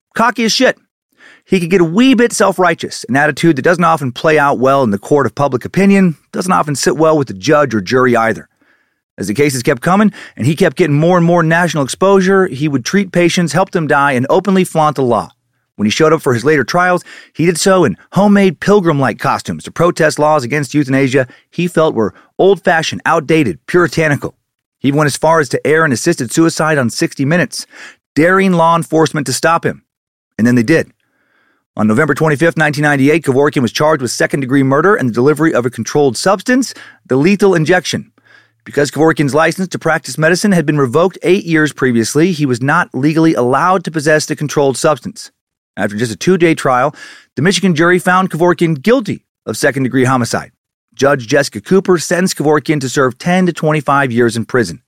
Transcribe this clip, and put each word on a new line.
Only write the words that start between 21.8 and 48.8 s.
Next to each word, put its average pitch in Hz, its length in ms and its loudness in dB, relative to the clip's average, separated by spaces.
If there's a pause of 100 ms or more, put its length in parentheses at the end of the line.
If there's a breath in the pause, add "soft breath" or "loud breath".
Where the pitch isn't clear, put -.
were 107 180 -2 (280 soft breath)
old-fashioned, 165 680 0
outdated, 156 600 -2
puritanical. 160 680 -2 (440)
He 135 140 -2
went 151 140 2
as 135 100 -4
far 160 240 2
as 147 80 -2
to 127 180 -4
air 160 200 2
an 139 60 0
assisted 139 380 -2
suicide 160 460 0
on 123 140 0
sixty - 340 -4
Minutes, 160 420 -2 (480 loud breath)
daring 185 380 2
law 165 240 2
enforcement 156 520 -2
to 131 40 -4
stop 165 320 -2
him. 92 180 -6 (540)
And 110 100 2
then 123 100 4
they 120 60 4
did. 143 300 0 (840)
On 107 120 0
November 110 260 2
twenty-fifth, 156 460 0
nineteen 147 240 0
ninety-eight, 147 420 2
Kevorkian 139 380 0
was 113 100 -2
charged 156 300 0
with 120 80 -4
second-degree 139 520 -2
murder 151 320 2
and 131 140 -2
the 107 60 -4
delivery 151 400 2
of 120 100 0
a 127 60 -4
controlled 131 480 -2
substance, 214 560 -2 (320 loud breath)
the 127 100 -2
lethal 190 380 2
injection. 170 580 -2 (520 soft breath)
Because 143 260 -2
Kevorkian's 147 440 0
license 165 340 0
to - 100 -8
practice 156 400 -4
medicine 175 340 2
had 170 140 0
been 151 100 0
revoked 147 460 0
eight 185 240 0
years 156 260 0
previously, 131 600 0
he 147 120 -4
was 123 160 -2
not 151 340 -2
legally 156 380 2
allowed 147 520 0
to - 60 -8
possess 156 360 0
the 156 100 -6
controlled 139 400 0
substance. - 560 -4 (460)
After 104 180 -4
just 113 160 -4
a 98 40 -12
two-day 175 380 2
trial, 135 400 -2 (420 loud breath)
the 123 60 -4
Michigan 190 320 0
jury 175 240 2
found 185 320 0
Kevorkian 165 520 -2